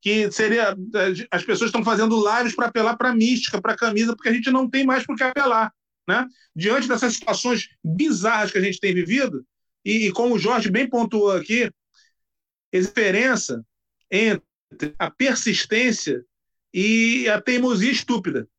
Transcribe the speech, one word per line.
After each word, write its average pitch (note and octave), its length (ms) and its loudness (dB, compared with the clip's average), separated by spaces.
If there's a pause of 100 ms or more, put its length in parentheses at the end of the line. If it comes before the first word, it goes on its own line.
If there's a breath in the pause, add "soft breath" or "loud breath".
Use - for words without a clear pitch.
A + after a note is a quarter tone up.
Que G#3 300 2
seria, G#3+ 440 0 (200)
eh, F#3+ 340 0
as - 140 -2
pessoas G#3+ 260 0
estão A3+ 140 -2
fazendo A3 340 2
lives A3+ 380 0
pra B3 100 -2
apelar A3+ 320 0
pra B3 160 0
mística, A3+ 480 0
pra G#3+ 140 -2
camisa, A3+ 400 0
porque - 140 -4
a A3 40 4
gente A#3+ 160 -2
não B3+ 180 2
tem C4+ 160 0
mais B3+ 220 0
por C4 100 -6
que A#3+ 80 -2
apelar, B3+ 480 0 (360)
né? A#3 180 0 (300 loud breath)
Diante A3 320 0
dessas A#3+ 260 0
situações A3+ 560 -2 (140)
bizarras G#3 680 0
que G3+ 60 -2
a F#3 40 2
gente F#3+ 180 -2
tem G3 140 0
vivido, F3+ 520 -2 (400)
e, G#3+ 220 0
e F#3+ 40 0
como A#3+ 240 0
o G3 40 2
Jorge G#3+ 320 0
bem B3+ 180 0
pontuou A3+ 420 2
aqui, G#3 340 0 (1080 soft breath)
a F#3 60 2
diferença G3 840 0 (460)
entre - 880 -4
a D#3+ 140 -4
persistência A3 1120 -2 (500)
e A3+ 560 2
a G#3 100 2
teimosia B3 520 0
estúpida. F3+ 560 -2 (120)